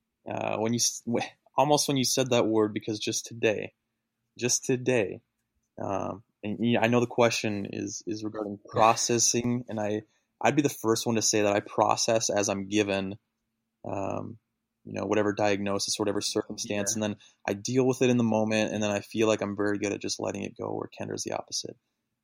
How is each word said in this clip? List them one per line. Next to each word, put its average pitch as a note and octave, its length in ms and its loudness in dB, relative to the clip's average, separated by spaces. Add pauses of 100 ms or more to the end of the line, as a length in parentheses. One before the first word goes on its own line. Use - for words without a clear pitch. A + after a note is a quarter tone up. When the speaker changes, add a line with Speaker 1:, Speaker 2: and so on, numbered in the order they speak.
(280)
Speaker 1:
uh, - 300 -4
when A2 140 0
you A#2+ 60 2
s-, - 280 -2
w-, A#2 200 -2 (300)
almost C#3+ 320 4
when C#3 100 2
you B2 60 2
said C3 260 0
that A#2+ 160 4
word, G#2+ 280 2
because A2 240 -4
just - 280 -4
today, A2+ 480 0 (640)
just A#2+ 260 0
today, B2 580 0 (600)
um, G2 420 -4 (200)
and, G#2+ 200 -4
you A#2+ 100 4
know, G#2 80 2
I A2+ 60 4
know A#2+ 120 4
the A#2+ 60 2
question A2+ 640 0
is, G#2 340 -8
is G#2+ 180 -6
regarding G#2+ 440 -8
processing, A#2+ 1000 2
and G#2+ 120 -6
I, G#2+ 220 -2 (380)
I'd C#3 160 4
be D3 60 4
the C#3 60 2
first A2+ 380 0
one A#2 100 0
to G#2+ 60 0
say G#2+ 200 2
that G#2 120 4
I G#2+ 60 2
process A2+ 720 2
as G#2 180 0
I'm G2 200 -4
given, G2 500 0 (680)
um, G2+ 540 -6 (460)
you A2 100 -14
know, G2+ 120 -6
whatever G#2 260 2
diagnosis, G2+ 680 0
whatever G#2 220 0
circumstance, G#2 720 -4
Speaker 2:
Yeah. - 20 -6
Speaker 1:
and G#2+ 80 -4
then G#2 140 -2 (300)
I G2 80 0
deal B2 320 0
with C3 160 0
it B2+ 80 6
in B2 60 4
the A#2 80 4
moment, A2 480 2
and G#2 100 -2
then G#2 80 0
I G2+ 100 -2
feel G#2+ 280 0
like G#2+ 140 2
I'm G2+ 140 -4
very G2+ 220 0
good G2+ 140 -2
at G2+ 80 -6
just G2+ 200 -6
letting G2+ 240 -4
it G2+ 120 -10
go, G#2+ 160 -6
where G#2+ 160 -6 (100)
Kendra's - 260 -8
the - 80 -6
opposite. - 440 -8 (480)